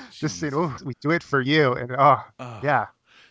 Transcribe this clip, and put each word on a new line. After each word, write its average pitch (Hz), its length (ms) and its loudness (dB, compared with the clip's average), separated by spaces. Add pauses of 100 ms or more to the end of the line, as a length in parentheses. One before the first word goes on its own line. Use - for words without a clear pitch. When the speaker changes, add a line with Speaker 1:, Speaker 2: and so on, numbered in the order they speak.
(200)
Speaker 1:
This 151 140 -4
scene, 143 160 -8
Speaker 2:
Jesus. 135 40 -6
Speaker 1:
"Oh, 151 300 -4
we 131 160 -10
do 143 120 -2
it 170 100 -2
for 139 180 -2
you." 139 340 2
And, 123 240 -8
oh, 139 240 6 (160)
Speaker 2:
Ugh. 123 260 -12
Speaker 1:
yeah. 131 220 2 (440)